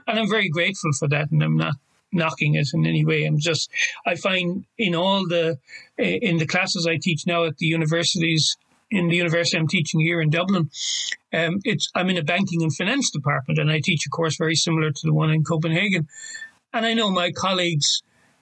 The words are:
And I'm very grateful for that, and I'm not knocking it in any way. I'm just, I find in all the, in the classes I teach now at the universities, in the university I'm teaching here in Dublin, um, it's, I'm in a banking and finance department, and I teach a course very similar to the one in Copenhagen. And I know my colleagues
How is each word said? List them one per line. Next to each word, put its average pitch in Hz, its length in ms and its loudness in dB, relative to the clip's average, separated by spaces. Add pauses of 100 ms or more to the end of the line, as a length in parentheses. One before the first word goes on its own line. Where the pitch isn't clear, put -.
And 220 120 0
I'm 214 100 0
very 208 200 2
grateful 170 440 0
for 151 160 -2
that, 147 220 0
and 156 120 4
I'm 156 140 2
not 160 180 0 (360)
knocking 160 440 0
it 147 180 2
in 160 120 2
any 160 180 2
way. 156 220 2
I'm 151 140 0
just, 156 300 0 (360)
I 175 100 0
find 185 500 -2 (120)
in 180 180 0
all 190 320 2
the, 165 300 0 (400)
in 175 400 0
the 160 100 2
classes 180 380 -2
I 165 160 2
teach 165 240 -2
now 170 200 2
at 156 120 -4
the 160 80 -4
universities, 165 920 0 (320)
in 175 200 0
the 175 80 2
university 170 400 0
I'm 160 100 0
teaching 165 320 0
here 165 220 2
in 151 80 2
Dublin, 175 400 0 (640)
um, 165 320 0
it's, 208 280 -2
I'm 185 160 0
in 185 80 0
a 156 60 -2
banking 175 400 0
and 156 100 0
finance 240 380 -2
department, 143 480 -2
and 151 100 2
I 156 140 2
teach 165 240 0
a - 20 -8
course 160 280 -2
very 160 180 0
similar 156 360 2
to - 120 -10
the 156 100 2
one 156 160 2
in 156 140 2
Copenhagen. 170 640 0 (680)
And 226 120 0
I 226 80 0
know 220 180 2
my 180 220 0
colleagues 180 680 0 (400)